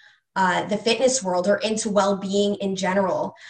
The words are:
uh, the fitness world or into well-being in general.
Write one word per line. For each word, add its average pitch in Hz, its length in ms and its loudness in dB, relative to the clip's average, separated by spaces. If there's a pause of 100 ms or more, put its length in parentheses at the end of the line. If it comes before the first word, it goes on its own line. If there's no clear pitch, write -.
(360)
uh, 175 300 0
the 202 100 -2
fitness 247 460 2
world 180 260 0
or 202 80 4
into 220 320 -2
well-being 202 680 2
in 196 200 -4
general. 185 580 -2 (160)